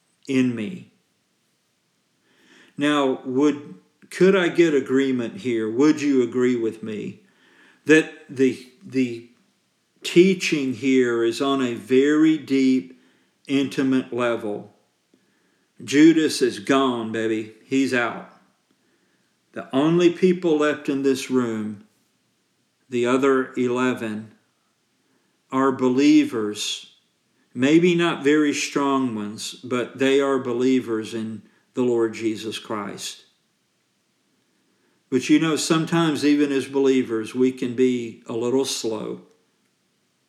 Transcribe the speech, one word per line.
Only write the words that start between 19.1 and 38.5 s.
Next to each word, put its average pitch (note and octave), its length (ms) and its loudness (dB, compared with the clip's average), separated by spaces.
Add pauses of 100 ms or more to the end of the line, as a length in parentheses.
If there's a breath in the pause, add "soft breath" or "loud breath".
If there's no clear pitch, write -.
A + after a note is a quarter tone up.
The G#2 200 -14
only E3 380 4
people F3 460 2
left D3 320 -2
in C3+ 140 -2
this C3 280 -2
room, A2 540 -4 (1040)
the A#2+ 160 -2
other C3 480 0
eleven, A#2+ 800 -4 (1160)
are C3+ 220 0
believers, B2+ 1200 0 (600)
maybe E3 420 4
not E3+ 260 -2
very D3 320 2
strong C3+ 640 -2
ones, G#2 380 -10 (100)
but B2 340 -6
they C3+ 220 2
are C#3 200 0
believers A#2+ 760 -2
in A2 280 -8 (340 soft breath)
the B2+ 80 -2
Lord A#2 320 0
Jesus G#2+ 420 -6
Christ. - 680 -12 (1900)
But B2+ 180 0
you D3+ 100 6
know, D#3+ 160 0
sometimes D#3+ 680 0
even D3 260 2
as C3+ 140 -2
believers, B2+ 720 0
we B2+ 160 2
can B2+ 240 -6
be B2 520 -2
a B2 60 -10
little A#2+ 320 -2